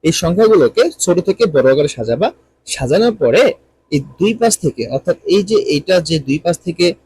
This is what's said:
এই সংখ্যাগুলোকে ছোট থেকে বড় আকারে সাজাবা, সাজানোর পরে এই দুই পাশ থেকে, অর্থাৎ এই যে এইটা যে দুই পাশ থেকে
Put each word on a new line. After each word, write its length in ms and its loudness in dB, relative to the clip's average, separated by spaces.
এই 60 2
সংখ্যাগুলোকে 600 2
ছোট 120 2
থেকে 140 0
বড় 180 2
আকারে 240 0
সাজাবা, 320 -2
সাজানোর 560 0
পরে 200 4
এই 80 0
দুই 220 0
পাশ 140 0
থেকে, 180 -4
অর্থাৎ 220 -2
এই 160 2
যে 60 0
এইটা 200 -2
যে 80 -2
দুই 180 -2
পাশ 120 -2
থেকে 200 -2